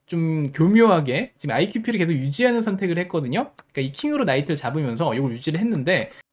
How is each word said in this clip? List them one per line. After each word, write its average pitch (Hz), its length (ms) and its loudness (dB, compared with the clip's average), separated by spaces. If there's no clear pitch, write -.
좀 160 460 -2
교묘하게 175 840 4
지금 139 180 -4
아이큐피를 214 440 0
계속 170 140 2
유지하는 226 500 0
선택을 190 360 -2
했거든요. 175 580 -4
그러니까 - 240 -10
이 135 120 -4
킹으로 294 320 -2
나이트를 143 320 0
잡으면서 135 580 -2
이걸 131 180 0
유지를 156 280 -4
했는데 165 500 0